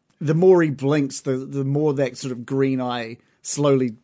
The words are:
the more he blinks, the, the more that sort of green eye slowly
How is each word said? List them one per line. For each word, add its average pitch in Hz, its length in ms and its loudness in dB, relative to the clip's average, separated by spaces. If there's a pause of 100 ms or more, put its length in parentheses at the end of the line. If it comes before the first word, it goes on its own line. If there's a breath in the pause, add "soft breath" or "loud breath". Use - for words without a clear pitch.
(200)
the 151 140 0
more 180 280 6
he 160 100 2
blinks, 139 500 -2
the, 131 160 -4
the 139 260 -8
more 143 320 0
that 131 220 -2
sort 135 160 -8
of 117 120 -12
green 135 360 0
eye 120 360 -6 (240)
slowly 139 500 0 (120)